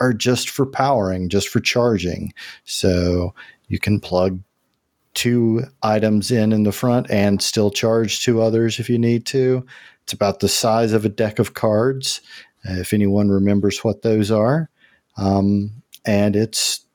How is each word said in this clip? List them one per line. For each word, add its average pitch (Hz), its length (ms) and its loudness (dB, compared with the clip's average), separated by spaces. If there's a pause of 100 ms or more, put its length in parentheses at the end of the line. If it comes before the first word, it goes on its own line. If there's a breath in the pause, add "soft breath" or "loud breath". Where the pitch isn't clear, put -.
are 127 140 2
just 120 340 0
for - 160 -2
powering, 110 640 -2
just 98 200 0
for 113 120 0
charging. 104 720 0 (320 loud breath)
So 90 680 0 (340 loud breath)
you - 100 -4
can 104 220 0
plug 92 400 0 (760)
two 120 480 0 (200)
items 107 480 2
in, 110 220 2
in 107 100 2
the 104 80 2
front 123 400 0
and 101 320 2
still 104 280 0
charge 113 520 0
two 117 180 2
others 113 380 2
if 117 100 -6
you 120 100 2
need 117 280 0
to. 127 400 0 (380 loud breath)
It's - 80 -10
about 101 280 -2
the 101 80 2
size 113 440 0
of 110 120 2
a 110 40 2
deck 104 320 -2
of 104 140 -2
cards, 120 640 0 (480 loud breath)
uh, 92 60 -4
if 90 200 -6
anyone 101 340 2
remembers 101 540 0
what 107 200 -4
those 110 280 0
are. 123 400 0 (460 soft breath)
Um, 101 560 0 (340)
and 101 300 2
it's - 580 -4